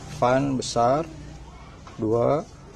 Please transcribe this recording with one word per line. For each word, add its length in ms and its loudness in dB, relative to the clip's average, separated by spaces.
fan 400 4
besar, 480 2
dua 400 4